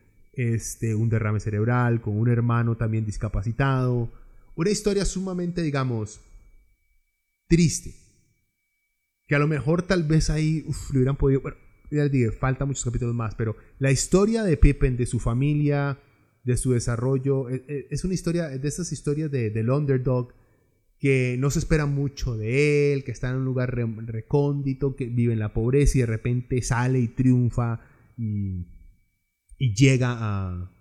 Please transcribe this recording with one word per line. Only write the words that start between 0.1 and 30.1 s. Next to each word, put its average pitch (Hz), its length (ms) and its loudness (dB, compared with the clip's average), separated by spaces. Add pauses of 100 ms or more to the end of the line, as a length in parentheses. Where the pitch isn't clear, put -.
este, 113 640 -4
un 113 140 2
derrame 107 300 0
cerebral, 117 600 0
con 104 160 -4
un 117 100 2
hermano 117 500 2
también 110 280 -2
discapacitado. 117 1080 -2 (440)
Una 165 140 -2
historia 202 360 0
sumamente, 180 560 -4
digamos, 131 580 -2 (1300)
triste. - 480 0 (1300)
Que 147 80 0
a 143 40 2
lo 147 80 2
mejor 156 340 0
tal 180 220 0
vez 156 260 2
ahí, 156 380 0
uf, - 240 -8
le 135 80 2
hubieran 135 180 2
podido, 139 240 2
bueno, - 160 -10 (340)
ya 147 100 0
les 143 100 2
dije, 120 200 2
falta 131 340 -2
muchos 139 180 -4
capítulos 117 300 -2
más, 113 220 -4
pero 110 200 -2 (220)
la 135 140 2
historia 208 520 2
de 165 140 2
Pippen, 135 400 4
de 123 80 0
su 117 140 -2
familia, 143 800 0 (440)
de 123 140 0
su 127 140 0
desarrollo, 131 800 0
e-, 131 180 -6
e-, 143 240 -8
es 143 120 -4
una 185 120 -2
historia, 165 340 -4
de 135 180 -6
esas 165 240 -6
historias 151 380 -4
de, 120 220 -2
del 110 180 -2
underdog, 131 640 0 (640)
que 127 400 2
no 135 140 0
se 165 80 0
espera 151 260 0
mucho 139 500 -4
de 143 580 2
él, 135 100 -2
que - 80 -8
está 123 180 -6
en 127 60 -2
un 131 100 -2
lugar 127 300 -2
re-, 120 100 -2 (200)
recóndito, 139 880 -2
que 131 100 -6
vive 120 280 2
en 110 60 0
la 107 140 -4
pobreza 135 440 4
y 127 40 4
de 117 60 2
repente 123 560 -2
sale 127 360 2
y 117 100 0
triunfa 123 720 2 (360)
y, 101 480 -4 (920)
y 117 160 0
llega 127 420 4